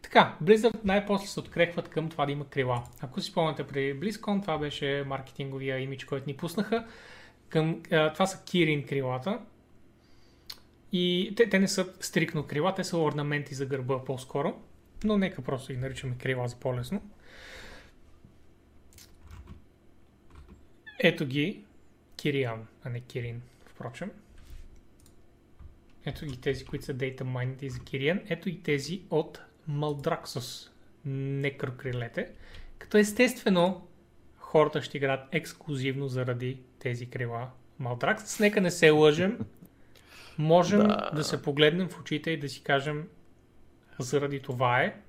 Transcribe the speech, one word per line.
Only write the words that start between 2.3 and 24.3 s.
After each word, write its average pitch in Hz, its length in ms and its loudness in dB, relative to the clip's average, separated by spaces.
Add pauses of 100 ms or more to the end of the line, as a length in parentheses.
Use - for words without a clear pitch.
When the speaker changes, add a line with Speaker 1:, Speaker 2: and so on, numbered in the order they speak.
Speaker 1:
има 143 140 -4
крила. 123 380 0 (180)
Ако 165 200 -8
си - 100 -8
спомняте 151 360 0
при 139 320 -2
BlizzCon, 202 420 -2
това 160 160 -2
беше 143 500 -2
маркетинговия 135 720 -6
имидж, 135 260 -6
който 139 220 -4
ни 135 100 -6
пуснаха. 214 500 -2 (640)
Към, 160 320 0 (100)
а, 156 220 4
това 190 140 2
са 190 100 -8
Kirin 156 520 2
крилата. 135 500 -2 (1500)
И 180 460 2
те, 233 120 6
те 190 100 6
не 190 80 6
са 185 320 0
стрикно 160 480 0
крила, 165 280 0
те 185 80 -4
са 180 140 -2
орнаменти 147 580 0
за 135 100 -4
гърба 127 400 -2
по-скоро. 139 560 -4 (420)
Но 208 140 4
нека 185 240 0
просто 131 320 -6
ги 123 60 -4
наричаме 131 380 -6
крила 127 300 -2
за 120 80 -6
по-лесно. 127 460 -2 (4000)
Ето 165 260 4
ги, 143 380 -2 (540)
Кириан, 123 500 -2 (160)
а 131 60 -10
не 120 100 -6
Кирин, 120 420 -10 (240)
впрочем. - 460 -12 (1900)